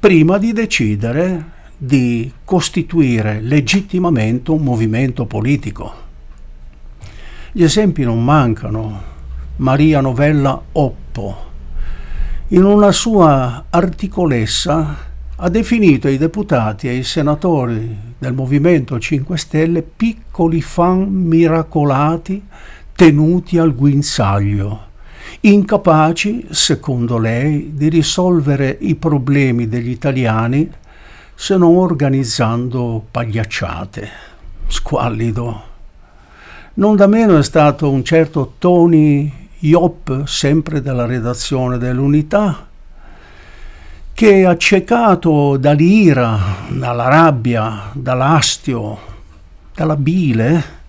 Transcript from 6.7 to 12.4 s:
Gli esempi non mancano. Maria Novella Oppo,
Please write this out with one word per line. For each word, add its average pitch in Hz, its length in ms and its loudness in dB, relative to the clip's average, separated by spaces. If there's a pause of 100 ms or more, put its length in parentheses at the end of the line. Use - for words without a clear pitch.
Gli 190 100 2
esempi 160 420 2
non 117 180 0
mancano. 110 800 -2 (540)
Maria 139 460 2
Novella 139 580 0 (120)
Oppo, 117 640 -4 (1120)